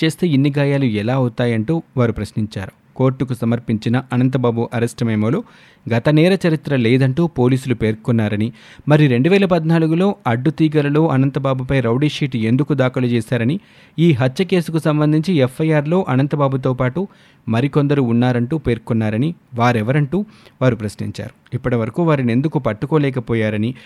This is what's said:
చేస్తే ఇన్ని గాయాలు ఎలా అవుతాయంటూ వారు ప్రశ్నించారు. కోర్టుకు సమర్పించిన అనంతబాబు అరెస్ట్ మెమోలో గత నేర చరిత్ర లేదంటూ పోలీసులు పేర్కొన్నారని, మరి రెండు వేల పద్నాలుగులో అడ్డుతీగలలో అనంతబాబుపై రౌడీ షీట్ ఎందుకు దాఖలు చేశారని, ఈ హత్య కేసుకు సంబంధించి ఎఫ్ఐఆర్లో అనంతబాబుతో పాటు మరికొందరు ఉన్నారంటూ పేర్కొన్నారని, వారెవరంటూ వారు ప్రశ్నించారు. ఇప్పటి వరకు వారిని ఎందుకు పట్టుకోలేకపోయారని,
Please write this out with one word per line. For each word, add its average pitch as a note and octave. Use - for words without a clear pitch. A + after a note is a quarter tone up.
చేస్తే D#3+
ఇన్ని C#3
గాయాలు C#3
ఎలా G#2+
అవుతాయంటూ B2
వారు A#2+
ప్రశ్నించారు. G#2
కోర్టుకు C3
సమర్పించిన A#2
అనంతబాబు B2
అరెస్ట్ A#2
మెమోలో A2+
గత A#2
నేర E3
చరిత్ర D#3
లేదంటూ C3
పోలీసులు B2+
పేర్కొన్నారని, A2
మరి D3
రెండు B2+
వేల G3
పద్నాలుగులో E3
అడ్డుతీగలలో D3
అనంతబాబుపై C3+
రౌడీ B2
షీట్ C#3
ఎందుకు B2
దాఖలు B2+
చేశారని, A#2+
ఈ E3+
హత్య C3
కేసుకు E3+
సంబంధించి D3+
ఎఫ్ఐఆర్లో D#3
అనంతబాబుతో C#3
పాటు C3
మరికొందరు C#3+
ఉన్నారంటూ A#2+
పేర్కొన్నారని, A#2
వారెవరంటూ B2+
వారు B2+
ప్రశ్నించారు. G#2
ఇప్పటి B2
వరకు A2+
వారిని C#3
ఎందుకు D3
పట్టుకోలేకపోయారని, A#2+